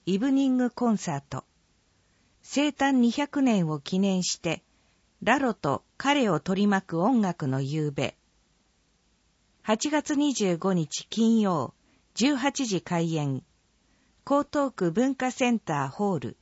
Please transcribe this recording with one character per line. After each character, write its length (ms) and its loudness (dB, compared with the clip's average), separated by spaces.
イ 140 0
ブ 120 0
ニ 180 2
ン 100 2
グ 120 0
コ 200 0
ン 80 2
サ 180 -6
ー 100 -6
ト。 180 -10
生 260 0
誕 220 0
二 200 4
百 300 -2
年 300 2
を 100 -4
記 180 -4
念 240 2
し 160 -6
て、 240 -4
ラ 160 2
ロ 160 0
と 280 -4
彼 320 2
を 120 2
取 220 -2
り 40 2
巻 220 0
く 140 -2
音 200 2
楽 260 -2
の 140 -2
夕 280 -2
べ。 260 -4
八 260 0
月 260 0
二 200 2
十 240 0
五 160 0
日 340 -4
金 320 2
曜、 340 0
十 240 2
八 300 -2
時 160 -2
開 340 -2
演。 260 -2
江 140 2
東 280 -2
区 200 -2
文 220 2
化 160 -4
セ 200 0
ン 80 2
タ 280 -4
ー 20 -4
ホ 280 -4
ー 20 -2
ル。 240 -10